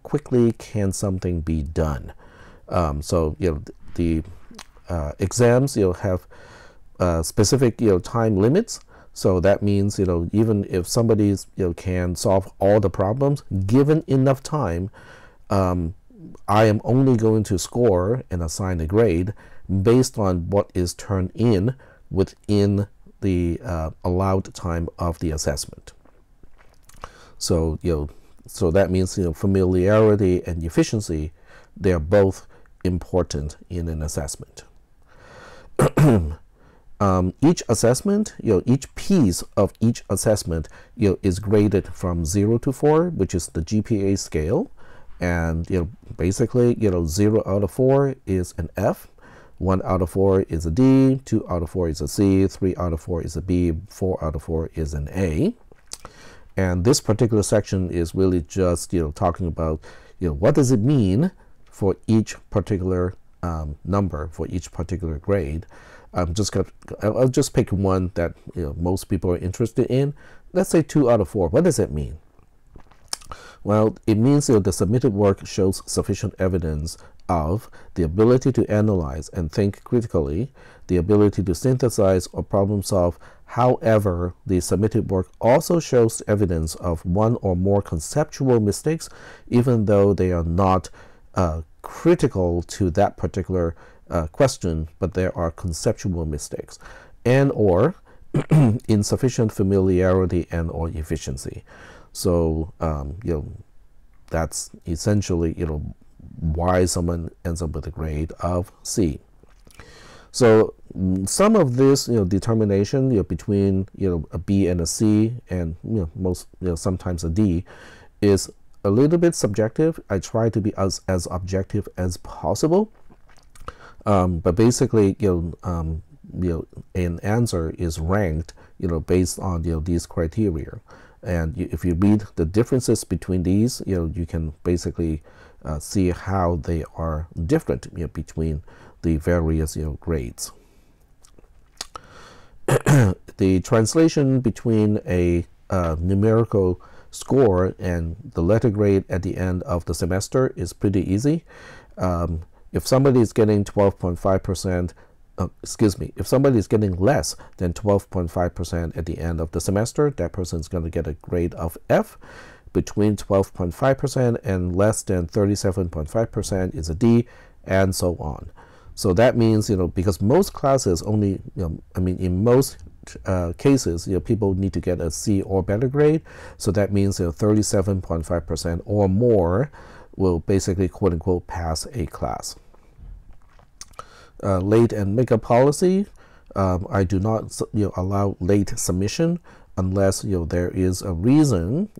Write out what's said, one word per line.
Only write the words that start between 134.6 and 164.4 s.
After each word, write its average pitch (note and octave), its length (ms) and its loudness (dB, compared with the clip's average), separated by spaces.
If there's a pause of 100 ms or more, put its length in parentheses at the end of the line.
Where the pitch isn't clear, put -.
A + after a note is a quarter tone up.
basically, E2+ 600 -2 (400)
uh, D2+ 160 -6
see F2+ 320 0
how F2 460 -2
they D#2+ 260 -4 (120)
are E2 320 -6 (200)
different, C#3+ 480 -2
you F2+ 80 -6
know, D2+ 60 -4
between D#2+ 520 -6 (400)
the D#2+ 160 0
various, D#2+ 580 0
you D#2 80 -6
know, D2+ 160 -8
grades. C#2+ 520 -8 (2250)
<clears throat> C3 480 4 (220)
The F#2+ 240 4
translation C3+ 800 2
between G#2+ 680 0
a, F2 400 2 (240)
uh, E2+ 280 0
numerical G2 800 2 (300)
score G2+ 720 2
and E2+ 360 -4 (180)
the E2+ 100 -2
letter A2 260 4
grade G2+ 400 2
at F#2 140 -4
the F#2+ 140 -4
end F2+ 260 -2
of F2 220 -4
the F2 100 -4
semester G2 600 -2
is - 180 -8
pretty G2 380 0
easy. C#3+ 320 0 (540)
Um, E2+ 440 -2 (300)
if - 140 -4
somebody C3 360 4
is G#2+ 100 2
getting G#2+ 320 4
twelve G2 340 2
point F2 220 -4
five F#2+ 240 0
percent, F2+ 500 -2 (440)
uh, E2+ 100 -2 (160)
excuse - 340 0
me, - 200 -8
if - 100 -6
somebody C3+ 300 4
is G2 100 0
getting G#2 300 0
less G2+ 380 0 (220)
than F2+ 160 -2
twelve G2+ 360 -2
point F2 200 -4
five F2 240 -2
percent E2+ 440 -6
at F2 80 -6
the E2+ 120 -8
end E2 220 -4
of E2 120 -6
the E2+ 100 -6
semester, A2+ 500 -2
that E2+ 220 -6
person F2+ 260 -6
is D#2+ 80 -8
gonna E2 220 -6
get E2 180 -4
a D2+ 60 -4
grade F2 400 -4
of - 240 -8 (120)
F. F3+ 280 0 (560)
Between G#2 420 0
twelve G2 380 0
point F2 200 -4
five C3+ 240 0
percent B2 460 0